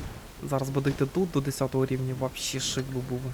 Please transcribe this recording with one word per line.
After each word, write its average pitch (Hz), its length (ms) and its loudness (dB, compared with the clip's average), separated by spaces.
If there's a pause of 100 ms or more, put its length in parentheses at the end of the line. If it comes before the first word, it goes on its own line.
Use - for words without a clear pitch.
(420)
Зараз 139 280 0
буде 139 200 4
йти 135 160 4
тут 175 240 2
до 147 100 2
десятого 135 460 2
рівня, 131 320 0
вообще 131 420 -2
шик 131 260 -2
би 131 140 -2
був. 123 200 -2 (140)